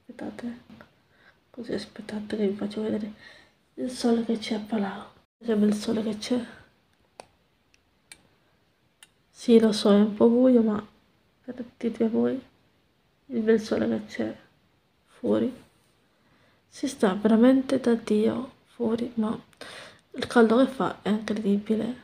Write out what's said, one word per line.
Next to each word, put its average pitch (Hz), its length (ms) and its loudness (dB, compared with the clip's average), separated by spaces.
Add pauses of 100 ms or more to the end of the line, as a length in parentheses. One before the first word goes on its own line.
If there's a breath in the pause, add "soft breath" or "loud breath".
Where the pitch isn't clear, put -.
Aspettate. 233 600 -14 (880 soft breath)
Così 240 220 -12
aspettate 208 640 -10
che 208 120 0
vi 202 80 -4
faccio 208 260 -6
vedere 214 300 -6 (640 loud breath)
il 254 160 -8
sole 233 340 0
che 226 140 -2
c'è - 180 -6
a 208 40 -6
Palau. 202 440 -6 (400)
C'è 226 120 0
bel 208 180 4
sole 220 280 -4
che 208 160 -6
c'è. 247 260 -4 (2750)
Sì, - 300 4
lo 220 120 4
so, 208 180 2
è 202 60 8
un 208 180 4
po' 233 140 4
buio, 247 340 6
ma 214 220 0 (600)
per 240 200 -12 (120)
dirvi 233 280 -2
a 226 40 2
voi 240 340 0 (840)
il 240 140 -4
bel 220 200 4
sole 220 280 -2
che 220 180 -4
c'è - 300 -8 (720)
fuori. 226 560 -2 (1040)
Si - 220 -8
sta 214 260 0
veramente 240 640 4
da 233 160 0
Dio 226 580 -2 (120)
fuori, 233 500 -6
ma 214 240 -4 (760 loud breath)
il - 140 -10
caldo 226 300 4
che 262 100 4
fa - 360 -4
è - 80 -2
incredibile. 214 920 -2